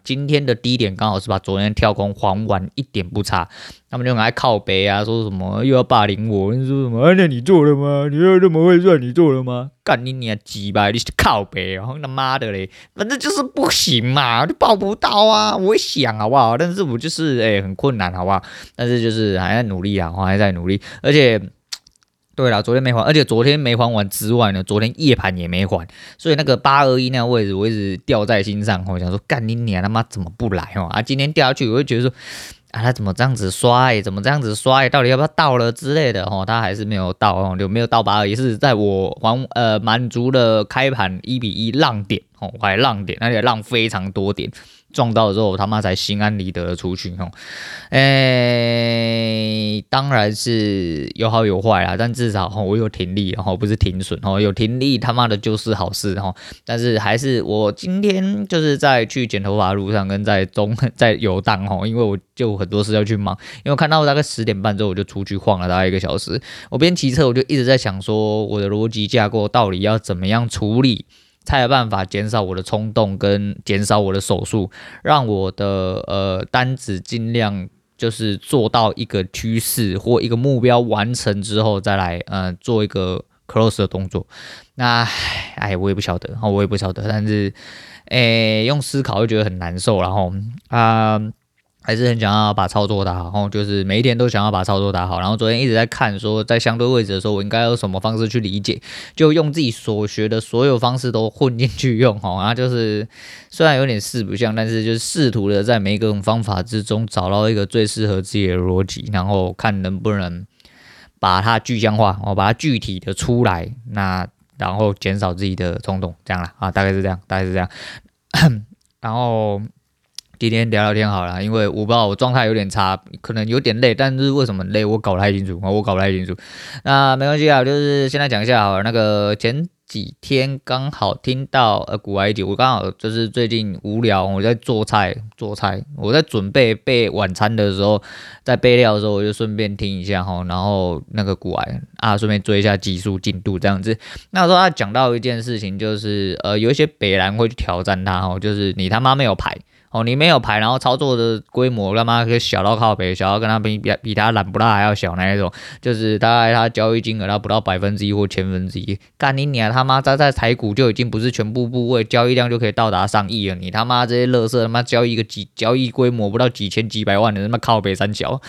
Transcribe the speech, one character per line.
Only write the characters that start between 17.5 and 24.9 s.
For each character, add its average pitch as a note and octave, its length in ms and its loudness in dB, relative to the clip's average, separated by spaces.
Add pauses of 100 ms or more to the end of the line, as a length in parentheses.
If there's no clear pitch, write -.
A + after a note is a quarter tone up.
很 F#2+ 140 -4
困 C3+ 220 -2
难 F#2 180 -2
好 F#2 100 -4
不 F#2 60 0
好？ F#2+ 100 2 (360)
但 B2 100 -2
是 A#2+ 160 2
就 A2+ 80 2
是 G#2+ 300 0
还 F#2 160 0
在 A#2+ 80 2
努 F#2+ 180 -4
力 G2+ 160 0
啊， E2+ 140 -2
还 F#2+ 260 0
在 G2+ 140 4
努 F2 160 -4
力。 G2 120 0 (220)
而 C#3+ 100 2
且， B2+ 280 6 (960)
对 C3 120 2
啦， G#2+ 140 2
昨 A#2 100 0
天 B2+ 80 4
没 B2+ 120 0
还， A#2 100 2
而 D3+ 100 2
且 D3+ 120 6
昨 A2+ 180 2
天 C#3+ 160 4
没 B2 160 0
还 A#2+ 180 2
完 G2+ 160 0
之 G#2+ 260 -2
外 A2+ 180 4
呢， F#2+ 100 -2
昨 G2+ 160 0
天 A2+ 200 -2